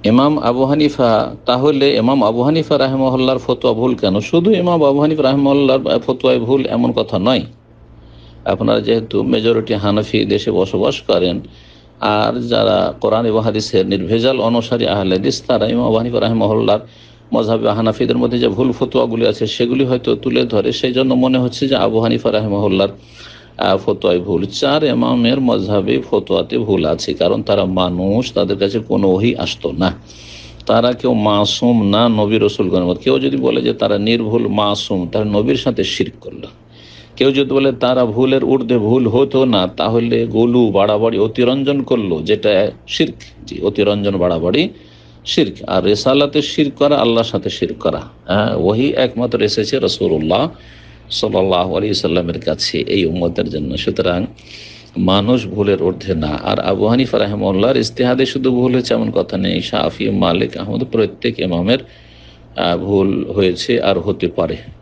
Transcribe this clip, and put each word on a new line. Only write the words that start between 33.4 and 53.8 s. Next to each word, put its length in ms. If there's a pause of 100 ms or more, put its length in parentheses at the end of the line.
যে 120
তারা 240
নির্ভুল 500
মাসুম, 600
তাহলে 220
নবীর 260
সাথে 280
শিরক 360
করলো। 260 (680)
কেউ 160
যদি 180
বলে 220
তারা 320
ভুলের 400
ঊর্ধ্বে 340
ভুল 300
হতো 360
না, 220
তাহলে 600
গোলু 440
বাড়াবাড়ি 480
অতিরঞ্জন 640
করলো, 400
যেটা 480 (180)
শিরক। 580
জি, 160
অতিরঞ্জন 540
বাড়াবাড়ি 520 (560)
শিরক। 440
আর 140
রেসালাতে 600
শিরক 320
করা, 220
আল্লাহর 300
সাথে 240
শিরক 260
করা। 260 (240)
হ্যাঁ, 280
ওহী 380
একমাত্র 500
এসেছে 360
রাসূলুল্লাহ 720 (600)
সাল্লাল্লাহু 640
আলাইহি 180
সাল্লামের 460
কাছে 380
এই 280
উম্মতের 420
জন্য। 280
সুতরাং 500 (720)